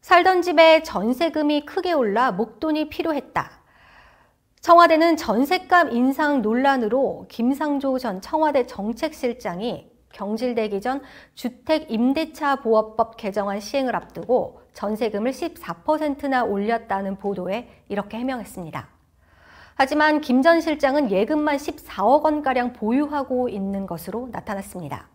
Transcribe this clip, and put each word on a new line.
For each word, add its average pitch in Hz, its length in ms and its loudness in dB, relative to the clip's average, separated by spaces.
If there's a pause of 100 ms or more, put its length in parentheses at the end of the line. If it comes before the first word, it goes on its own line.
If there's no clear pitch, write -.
살던 359 400 4
집에 320 420 6
전세금이 294 800 -2
크게 359 280 -4
올라 240 380 2
목돈이 302 580 -2
필요했다. 294 600 -6 (1080)
청와대는 339 580 8
전셋값 302 760 2
인상 269 480 2
논란으로 226 880 0
김상조 277 720 -2
전 202 220 -6
청와대 294 460 0
정책실장이 233 1200 -6 (220)
경질되기 220 720 -4
전 262 200 -4 (340)
주택 - 540 -4
임대차 277 680 0
보호법 220 600 0
개정안 202 420 -4
시행을 254 360 -4
앞두고 175 680 -2 (120)
전세금을 214 600 -4
십사 320 400 -10 (100)
퍼센트나 277 600 0
올렸다는 202 760 -2
보도에 196 520 -6 (180)
이렇게 202 300 -6
해명했습니다. 214 680 -8 (880)
하지만 302 460 2
김 262 200 2
전 330 200 6
실장은 294 480 0
예금만 294 480 0
십사억 277 680 0
원 302 160 0
가량 247 320 -2
보유하고 262 760 -2
있는 196 380 -6
것으로 208 440 -10
나타났습니다. 180 840 -10